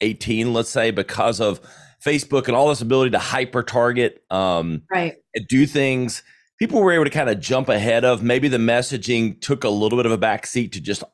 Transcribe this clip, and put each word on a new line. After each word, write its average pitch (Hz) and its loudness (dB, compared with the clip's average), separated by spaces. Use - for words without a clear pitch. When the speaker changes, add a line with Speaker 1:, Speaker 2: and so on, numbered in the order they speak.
Speaker 1:
eighteen, 113 -2
let's 113 0
say, 113 0
because 101 -2
of 104 0
Facebook 143 0
and 123 0
all 131 4
this 135 0
ability 127 2
to 110 2
hyper 127 -2
target, 120 0
um, 85 -2
Speaker 2:
Right. 175 -2
Speaker 1:
and 117 -8
do 131 4
things. 131 -2
People 226 2
were 185 6
able 160 4
to 143 0
kinda 131 0
jump 127 -2
ahead 113 2
of, 120 2
maybe 127 2
the 127 2
messaging 113 0
took - -4
a 117 0
little 107 2
bit 123 2
of 113 2
a 113 0
backseat 110 -2
to - -12
just 98 -6